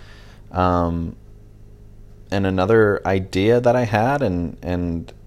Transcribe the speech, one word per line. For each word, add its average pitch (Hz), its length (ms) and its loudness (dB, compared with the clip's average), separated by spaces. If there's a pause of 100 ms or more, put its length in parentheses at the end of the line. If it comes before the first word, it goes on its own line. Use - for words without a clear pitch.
(500)
Um, 87 640 0 (1160)
and 98 160 0
another 98 580 2
idea 98 540 2
that 120 160 2
I 123 80 0
had, 117 380 0
and, 87 380 -4
and 85 520 -6 (140)